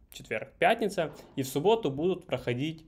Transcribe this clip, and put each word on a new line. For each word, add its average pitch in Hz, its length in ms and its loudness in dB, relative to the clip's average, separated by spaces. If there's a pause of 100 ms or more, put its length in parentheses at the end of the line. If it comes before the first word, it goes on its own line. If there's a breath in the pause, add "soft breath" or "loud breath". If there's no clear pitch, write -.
(140)
четверг, - 460 -8
пятница, 185 520 2 (240 loud breath)
и 139 80 0
в 131 40 -8
субботу 190 440 2
будут 170 340 -2
проходить 131 640 -4